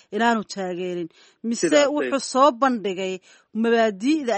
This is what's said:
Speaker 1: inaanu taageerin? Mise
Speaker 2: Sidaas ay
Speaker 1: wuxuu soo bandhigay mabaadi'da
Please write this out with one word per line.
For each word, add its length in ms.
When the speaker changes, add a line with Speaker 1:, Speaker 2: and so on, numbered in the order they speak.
Speaker 1:
inaanu 320
taageerin? 640
Mise 260
Speaker 2:
Sidaas 180
ay 60
Speaker 1:
wuxuu 260
soo 320
bandhigay 680
mabaadi'da 840